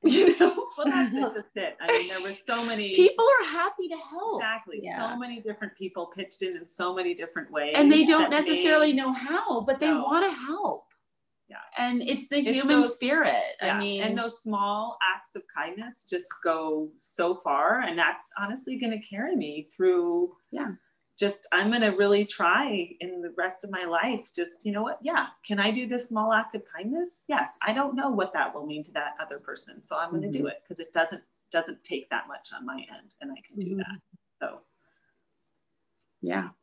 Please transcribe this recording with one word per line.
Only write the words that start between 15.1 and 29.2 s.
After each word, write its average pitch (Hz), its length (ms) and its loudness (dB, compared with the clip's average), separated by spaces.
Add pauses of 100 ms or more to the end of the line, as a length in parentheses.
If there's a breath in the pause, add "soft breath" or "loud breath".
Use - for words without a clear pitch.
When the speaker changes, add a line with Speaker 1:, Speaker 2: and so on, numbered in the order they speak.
Speaker 2:
acts - 200 -16
of 190 60 -12 (120)
kindness 190 540 -8
just 180 200 -6 (160)
go 160 560 -2
so 175 360 -2
far. 165 460 2
And 170 160 -4
that's - 400 0
honestly 240 400 -6
gonna 226 240 -4
carry 254 340 -6
me 151 400 -6
through 175 640 2 (140)
Speaker 1:
Yeah. 226 220 -6 (440)
Speaker 2:
just, 202 340 -2
I'm 196 200 2
gonna 220 240 2
really 202 300 4
try 196 760 0
in 180 220 -10
the 170 100 -8
rest 180 320 -4
of 202 80 -12
my 180 140 -6
life. 180 500 -2
Just, 170 280 -6
you 208 80 -4
know 208 120 -2
what? 254 180 -6
Yeah. 262 280 -2 (140)
Can 202 160 -4
I 208 120 2
do 247 160 -2
this 240 220 -4
small 220 220 0
act 220 220 0
of 208 80 -8 (100)
kindness? 277 560 -6
Yes. - 360 -2
I 214 100 0
don't 277 220 0
know 277 160 -2
what 190 220 -2
that 147 200 -2
will 147 140 -10
mean 151 180 -8
to - 60 -20
that 147 280 -6
other 143 200 -10